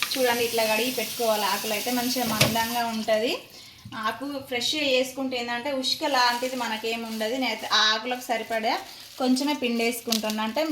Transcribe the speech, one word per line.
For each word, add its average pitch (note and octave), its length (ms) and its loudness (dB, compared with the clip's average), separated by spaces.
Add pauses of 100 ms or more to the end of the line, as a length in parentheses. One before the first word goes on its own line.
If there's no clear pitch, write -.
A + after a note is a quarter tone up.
(140)
చూడండి, B3 340 2
ఇట్లా A3+ 240 0
కడిగి A#3 260 2
పెట్టుకోవాలి. A3 540 0
ఆకులు G#3+ 240 -2
అయితే G#3 240 -2
మంచిగా B3 340 0
మందంగా A3+ 480 2 (140)
ఉంటుంది. A3 360 0 (760)
ఆకు A3+ 200 -4 (240)
ఫ్రెష్గా C#4 440 -2
చేసుకుంటే C4 480 0
ఏంటంటే A#3+ 280 -4 (120)
ఉష్క D4 340 -2
లాంటిది B3+ 480 2
మనకేం A3+ 460 -2
ఉండదు. A3 340 -2
నేనైతే A3 240 -2 (100)
ఆ - 20 6 (120)
ఆకులకు B3 360 -2
సరిపడా A3+ 460 0 (480)
కొంచెమే C4 400 4
పిండి A#3 240 2
వేసుకుంటున్నా. A3 600 2
అంటే C#4+ 240 0